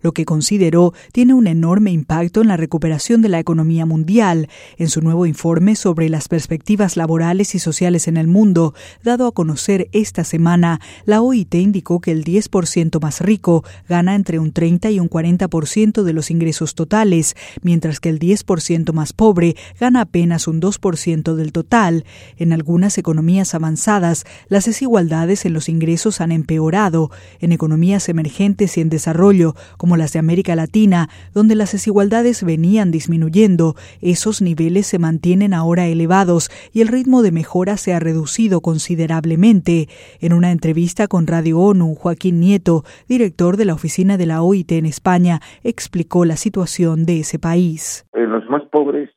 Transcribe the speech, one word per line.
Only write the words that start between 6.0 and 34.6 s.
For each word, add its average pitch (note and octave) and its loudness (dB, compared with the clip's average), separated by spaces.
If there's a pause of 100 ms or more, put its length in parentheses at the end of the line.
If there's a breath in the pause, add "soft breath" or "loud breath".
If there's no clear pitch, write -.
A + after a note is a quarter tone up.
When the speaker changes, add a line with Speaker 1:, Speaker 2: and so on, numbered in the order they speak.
Speaker 1:
las D#3+ -4
perspectivas F3 -2
laborales E3+ -2
y - -2
sociales F3 -2
en E3 -2
el D#3+ 0
mundo, F3 4 (300 loud breath)
dado B3 0
a A#3 -2
conocer F3 -2
esta G3+ -2
semana, E3+ 0 (280 loud breath)
la G#3+ 2
O B3+ 2
I G#3 0
T E3+ -2
indicó F#3 0
que F3 -4
el D#3+ -2
diez F#3+ -2
por F3+ -2
ciento E3 -2
más D3+ -6
rico F3+ 0 (240 loud breath)
gana F3 2
entre F3+ -2
un D#3 -2
treinta F3 0
y G3 0
un E3+ 0
cuarenta F3 0
por D#3+ -2
ciento G#3+ 0
de E3+ 0
los D#3 -4
ingresos E3 -2
totales, F3 0 (280 loud breath)
mientras E3 0
que E3+ -4
el D#3 -4
diez F#3 -4
por F3 -2
ciento E3 -4
más D#3 -4
pobre F3 2 (240 loud breath)
gana B3 2
apenas E3+ -2
un D#3+ -4
dos G3 -2
por F3 -2
ciento D#3+ -4
del D#3+ -4
total. E3+ 0 (320 loud breath)
En E3 0
algunas E3+ 0
economías F3 0
avanzadas, E3 -2 (240 loud breath)
las G3 0
desigualdades F#3+ 0
en E3+ -2
los D#3 -6
ingresos E3 -2
han E3 -2
empeorado. D#3+ 0 (320 loud breath)
En E3+ 0
economías E3+ 0
emergentes F#3+ -2
y E3 0
en D#3+ 0
desarrollo, E3 2 (240 loud breath)
como F3 2
las D#3+ -2
de E3 -2
América E3+ 0
Latina, F3 2 (240 loud breath)
donde G#3+ 4
las G#3+ 0
desigualdades G#3 0
venían F3 2
disminuyendo, E3 2 (260 loud breath)
esos F3+ -2
niveles E3+ 0